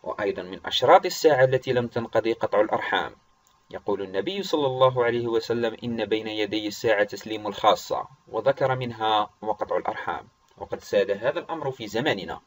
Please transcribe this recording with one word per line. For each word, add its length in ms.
وأيضًا 380
من 240
أشراط 400
الساعة 380
التي 300
لم 140
تنقضي 460
قطع 280
الأرحام. 540
يقول 300
النبي 420
صلى 240
الله 380
عليه 220
وسلم: 560
"إن 220
بين 220
يدي 400
الساعة 360
تسليم 440
الخاصة"، 600
وذكر 480
منها 540
وقطع 360
الأرحام، 500
وقد 220
ساد 320
هذا 280
الأمر 320
في 160
زماننا. 580